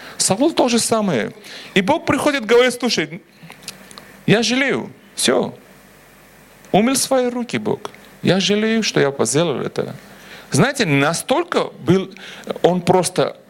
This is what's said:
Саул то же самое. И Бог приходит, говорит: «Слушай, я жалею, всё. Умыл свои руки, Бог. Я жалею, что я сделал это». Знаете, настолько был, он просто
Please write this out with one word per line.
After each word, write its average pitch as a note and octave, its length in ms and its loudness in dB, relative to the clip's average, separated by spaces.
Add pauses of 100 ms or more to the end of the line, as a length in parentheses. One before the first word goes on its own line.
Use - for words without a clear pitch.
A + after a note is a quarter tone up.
(180)
Саул C4 340 2
то C#4+ 160 2
же A#3 100 2
самое. G3 540 0 (420)
И F#3+ 60 4
Бог D4 260 0
приходит, C#4 380 0
говорит: A#3+ 300 4
«Слушай, F3 480 -4 (1040)
я G#3+ 160 4
жалею, A#3 480 -2 (240)
всё. - 400 -2 (1160)
Умыл A#3 240 2
свои B3+ 320 0
руки, A#3+ 300 -4
Бог. G#2+ 320 -6 (320)
Я F3 180 2
жалею, G#3+ 420 0
что - 180 0
я C#3 120 2 (120)
сделал C#3 360 0
это». - 340 -6 (580)
Знаете, A#3 340 2
настолько E3 840 0 (100)
был, F3+ 340 0 (480)
он F3 180 4
просто F3 560 0 (140)